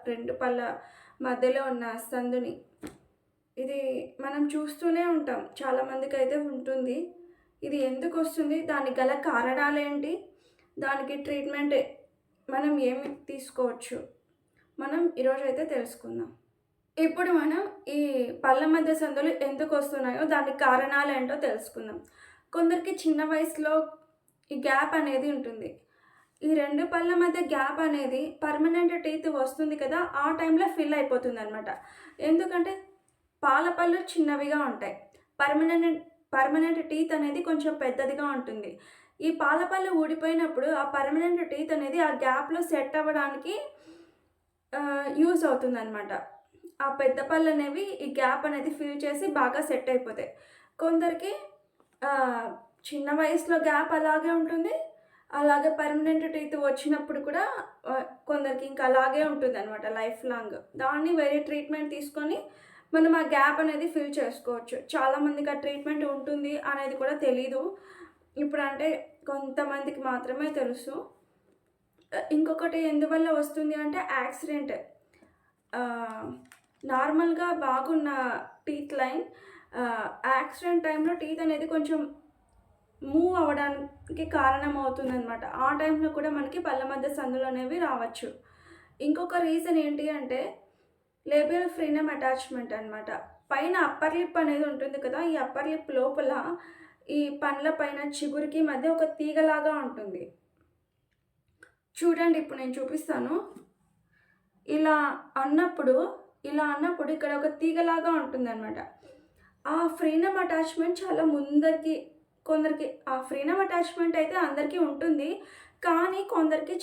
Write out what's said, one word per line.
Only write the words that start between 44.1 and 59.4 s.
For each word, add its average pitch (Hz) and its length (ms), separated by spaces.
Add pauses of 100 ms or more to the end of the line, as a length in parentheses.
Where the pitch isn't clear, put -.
ఆ, 277 260 (120)
యూజ్ 320 280
అవుతుందన్నమాట. 233 680 (720)
ఆ 269 120
పెద్ద 262 260
పళ్ళు 320 300
అనేవి 294 340
ఈ 381 360
గ్యాప్ 269 260
అనేది 294 240
ఫిల్ 294 340
చేసి 294 220
బాగా 285 360
సెట్ 269 280
అయిపోతాయి. 247 420 (460)
కొందరికి, 330 560 (720)
ఆ, 277 80 (800)
చిన్న 294 240
వయసులో 320 440
గ్యాప్ 311 340
అలాగే 311 380
ఉంటుంది, 330 440 (680)
అలాగే 294 300 (100)
పర్మనెంట్ 311 520
టీత్ 302 240
వచ్చినప్పుడు 294 640
కూడా, 320 240 (440)
ఆ, 262 60 (320)
కొందరికి 269 400
ఇంకా 269 180
అలాగే 262 400
ఉంటుందన్నమాట 220 640